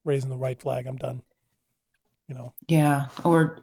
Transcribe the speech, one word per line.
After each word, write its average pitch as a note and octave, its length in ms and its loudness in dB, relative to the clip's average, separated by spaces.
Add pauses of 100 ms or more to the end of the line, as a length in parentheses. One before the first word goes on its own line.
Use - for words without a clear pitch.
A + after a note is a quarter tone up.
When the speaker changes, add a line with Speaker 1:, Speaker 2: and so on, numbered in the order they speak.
Speaker 1:
raising C#3 260 -2
the B2+ 60 -6
right C3 240 -4
flag. B2+ 260 -4
"I'm C3 100 -8
done." B2+ 260 -8 (1040)
You C3+ 60 -12
know? B2 200 -14 (140)
Speaker 2:
Yeah. D3 380 4 (160)
Or, E3 400 4